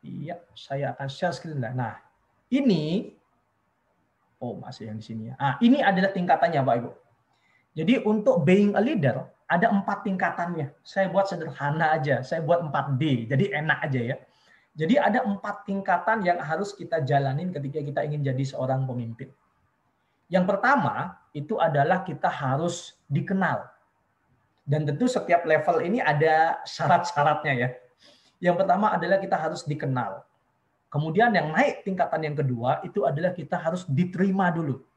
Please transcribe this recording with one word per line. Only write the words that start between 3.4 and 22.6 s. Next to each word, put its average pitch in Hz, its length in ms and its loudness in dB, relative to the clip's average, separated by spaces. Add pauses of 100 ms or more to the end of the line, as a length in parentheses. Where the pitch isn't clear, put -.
oh, 120 240 -10
masih 110 320 -14
yang 110 80 -10
di - 80 -18
sini 113 240 -10
ya. - 80 -14
Ah, 135 240 0
ini 269 160 6
adalah 190 320 2
tingkatannya, 170 480 2
Bapak 127 160 2
Ibu. 120 140 -6 (840)
Jadi 160 200 2 (120)
untuk 214 400 2
being 202 320 6
a 202 80 2
leader, 190 400 0 (240)
ada 185 240 4
empat 202 320 -2
tingkatannya. 175 800 -4
Saya 190 240 0
buat 196 160 2
sederhana 156 720 -2
aja, 143 240 2
saya 160 240 -4
buat 170 160 4
empat 139 400 -2
D, 127 240 2
jadi 147 400 0
enak 147 160 0
aja 135 200 -2 (120)
ya. - 40 -6 (580)
Jadi 160 240 2
ada 214 240 2
empat 202 400 -6
tingkatan 196 640 0
yang 175 80 4
harus 160 400 -4
kita 165 240 -4
jalanin 139 480 0
ketika 147 320 -6
kita 143 240 -4
ingin 147 240 -4
jadi 131 160 -2
seorang 131 400 -2
pemimpin. 123 480 -8 (960)
Yang 185 240 2
pertama, 185 640 0 (160)
itu 151 240 -6
adalah 160 480 2
kita 170 240 -4
harus 147 800 -2